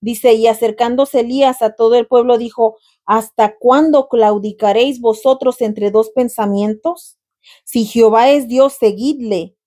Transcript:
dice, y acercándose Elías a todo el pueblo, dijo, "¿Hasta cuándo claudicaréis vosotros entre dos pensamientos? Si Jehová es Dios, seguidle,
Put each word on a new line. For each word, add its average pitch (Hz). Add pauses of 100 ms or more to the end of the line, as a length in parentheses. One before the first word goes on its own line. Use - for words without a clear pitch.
dice, 226
y 220
acercándose 240
Elías 254
a 220
todo 226
el 247
pueblo, 240
dijo, 226 (280)
"¿Hasta 214
cuándo 277
claudicaréis 214
vosotros 247
entre 214
dos 220
pensamientos? 220 (460)
Si 226
Jehová 226
es 285
Dios, 262
seguidle, 214 (120)